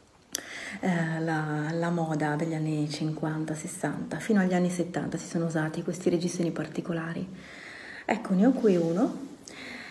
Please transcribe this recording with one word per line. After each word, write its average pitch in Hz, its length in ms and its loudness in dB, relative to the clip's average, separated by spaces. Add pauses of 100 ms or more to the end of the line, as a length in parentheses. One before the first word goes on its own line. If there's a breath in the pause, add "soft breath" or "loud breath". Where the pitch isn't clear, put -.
(840 loud breath)
eh, 165 380 0
la, 156 520 0
la 170 180 0
moda 156 460 2
degli 160 180 0
anni 156 340 0
cinquanta, 156 680 -2
sessanta, - 640 -4
fino 214 180 4
agli 185 160 4
anni 180 160 4
settanta 165 480 -2
si - 80 -10
sono 170 200 0
usati 156 360 -2
questi 175 280 -2
reggiseni 170 420 2
particolari. 165 720 -4 (800 loud breath)
Ecco, - 300 0
ne 196 120 8
ho 269 60 8
qui 220 240 6
uno. 170 500 2 (640 loud breath)